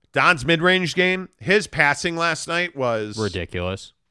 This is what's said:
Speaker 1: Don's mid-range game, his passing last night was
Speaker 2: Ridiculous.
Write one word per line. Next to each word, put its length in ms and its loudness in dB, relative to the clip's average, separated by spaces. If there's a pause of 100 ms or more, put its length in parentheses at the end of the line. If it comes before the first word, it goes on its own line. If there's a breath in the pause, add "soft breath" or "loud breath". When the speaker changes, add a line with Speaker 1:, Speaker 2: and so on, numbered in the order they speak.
(120)
Speaker 1:
Don's 320 2
mid-range 500 2
game, 340 0 (100)
his 280 0
passing 500 0
last 300 -2
night 300 -2
was 400 -2
Speaker 2:
Ridiculous. 760 -4 (160)